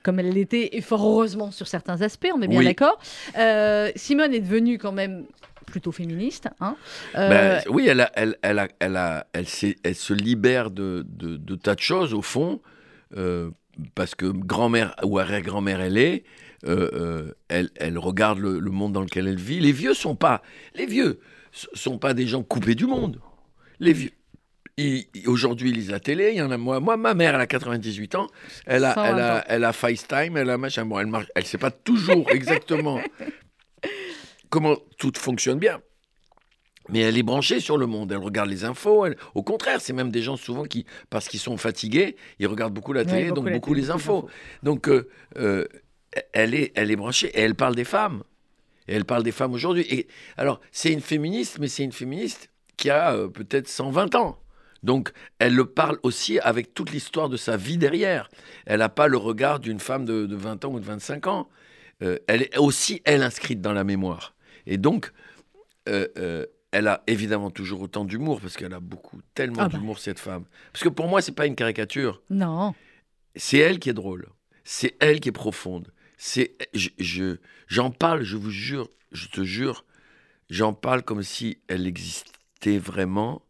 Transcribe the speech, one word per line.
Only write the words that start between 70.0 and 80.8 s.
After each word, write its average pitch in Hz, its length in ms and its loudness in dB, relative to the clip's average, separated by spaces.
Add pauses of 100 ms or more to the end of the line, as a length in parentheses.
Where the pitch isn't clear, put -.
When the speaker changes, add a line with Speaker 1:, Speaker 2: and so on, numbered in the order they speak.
Speaker 2:
femme. 92 260 -10 (260)
Parce - 120 -10
que 170 60 4
pour 165 180 -4
moi, 185 140 4
c'est 156 120 -8
pas 151 140 -2
une 131 80 -2
caricature. 113 720 -2
Speaker 1:
Non. 190 440 -2 (640)
Speaker 2:
C'est - 220 0
elle 170 220 6
qui 139 100 -4
est 117 40 -2
drôle. 95 340 -8 (360)
C'est - 380 -4
elle 151 180 6
qui 127 100 -4
est 107 40 -6
profonde. 92 560 -8 (280)
C'est, - 380 -2 (180)
je, 92 160 -4 (100)
je, 90 380 -4 (300)
j'en 123 240 0
parle, 160 320 0
je 104 140 -6
vous 104 140 -6
jure, 120 360 -6 (240)
je 82 160 -14
te - 160 -8
jure, 113 400 -4 (640)
j'en 107 240 0
parle 127 280 -2